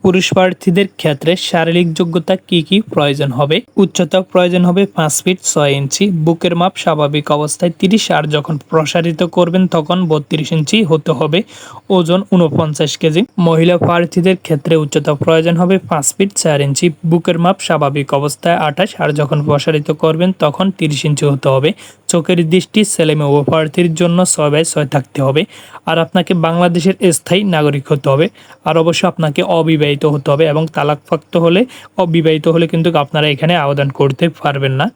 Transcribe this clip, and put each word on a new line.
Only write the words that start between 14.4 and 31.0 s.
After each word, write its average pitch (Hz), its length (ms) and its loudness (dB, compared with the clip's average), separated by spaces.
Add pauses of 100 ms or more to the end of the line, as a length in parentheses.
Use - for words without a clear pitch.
ক্ষেত্রে 160 280 -2 (100)
উচ্চতা 151 280 -2 (120)
প্রয়োজন 165 380 2
হবে 180 140 2 (140)
পাঁচ 156 260 -2
ফিট 196 160 -2 (100)
চার 151 240 0
ইঞ্চি, 139 200 -2 (240)
বুকের 170 340 0
মাপ 185 140 2 (100)
স্বাভাবিক 143 400 0 (120)
অবস্থায় 156 380 -2 (100)
আঠাশ, 175 220 -2 (120)
আর 151 80 0 (100)
যখন 147 180 0 (100)
প্রসারিত 151 420 -2 (140)
করবেন 160 260 2 (140)
তখন 151 220 0 (120)
তিরিশ 151 300 -2
ইঞ্চি 151 240 0
হতে 139 240 -2
হবে। 139 140 -2 (420)
চোখের 175 280 0 (140)
দৃষ্টি 190 260 0 (140)
ছেলে 156 260 0
মেয়ে 143 120 0
উভয় 143 180 2
প্রার্থীর 160 380 0 (120)
জন্য 175 180 2 (160)
ছয় 147 200 0
by 160 180 2
ছয় 147 220 -2
থাকতে 143 320 -4
হবে। 139 160 2 (480)
আর 165 160 0
আপনাকে 180 260 -2 (140)
বাংলাদেশের 175 500 0 (220)
স্থায়ী 190 240 0 (140)
নাগরিক 143 360 0
হতে 143 180 -2
হবে, 143 160 2 (420)
আর 156 160 0
অবশ্য 165 180 0 (100)
আপনাকে 160 300 -2 (160)
অবিবাহিত 151 460 0 (100)
হতে 139 180 -4
হবে 147 200 2
এবং 156 120 0 (120)
তালাকপ্রাপ্ত 147 580 -4 (100)